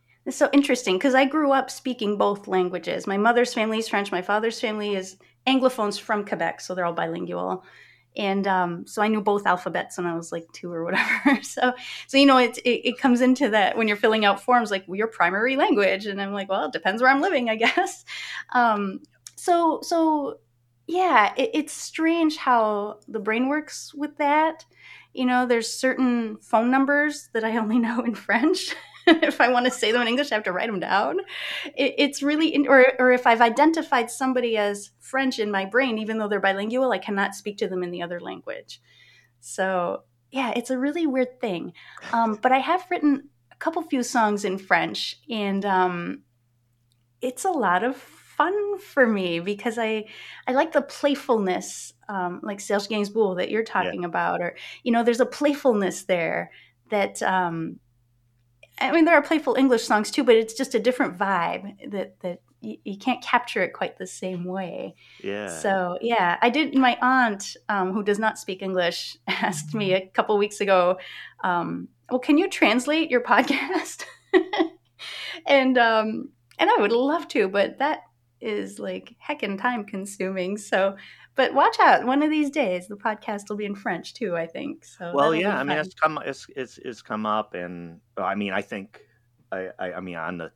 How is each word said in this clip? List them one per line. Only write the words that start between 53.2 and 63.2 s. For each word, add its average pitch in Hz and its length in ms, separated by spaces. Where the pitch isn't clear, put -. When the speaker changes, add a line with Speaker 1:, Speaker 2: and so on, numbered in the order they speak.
Speaker 1:
that - 120
you're 214 120
Speaker 2:
Yeah. 220 40
Speaker 1:
talking 180 380
about, 175 360
or, 175 160
you 247 100
know, 233 120
there's 233 160
a 262 60
playfulness 254 800
there 175 480
that, 202 320
um, 175 580
I 269 120
mean, 330 120
there 339 120
are 294 60
playful 302 340
English 247 280
songs 214 260
too, 285 140
but 233 120
it's 220 180
just 269 200
a 226 60
different 220 380
vibe 190 760
that, 196 280
that 175 220
y-, 214 220
you 202 140
can't 240 240